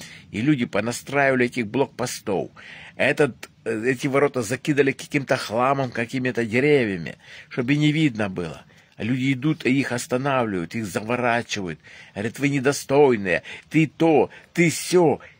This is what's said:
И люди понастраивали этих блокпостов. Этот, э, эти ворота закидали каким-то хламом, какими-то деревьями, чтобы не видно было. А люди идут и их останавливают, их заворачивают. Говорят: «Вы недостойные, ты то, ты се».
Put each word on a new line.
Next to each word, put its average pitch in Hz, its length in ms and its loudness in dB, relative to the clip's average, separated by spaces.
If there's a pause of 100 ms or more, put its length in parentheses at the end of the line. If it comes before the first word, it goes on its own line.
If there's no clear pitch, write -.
(300)
И 101 100 -4
люди 127 260 2
понастраивали 123 800 0
этих 120 200 -4
блокпостов. 110 840 -4 (460)
Этот, 135 540 0 (140)
э, 113 220 -4
эти 131 200 -2
ворота 139 360 0
закидали 135 500 0
каким-то 135 440 -2
хламом, 127 540 0
какими-то 117 540 -2
деревьями, 113 720 2 (320)
чтобы 135 280 0
не 151 160 4
видно 120 360 0
было. 87 360 -8 (320)
А 98 80 -8
люди 131 300 0
идут 139 320 -2
и 127 40 4
их 131 220 2
останавливают, 123 840 -2
их 113 120 -4
заворачивают. 113 920 -2 (360)
Говорят: 104 240 -6
«Вы 139 100 0
недостойные, 131 920 2 (260)
ты 156 180 2
то, 147 440 2 (240)
ты 165 160 4
се». 160 500 2 (200)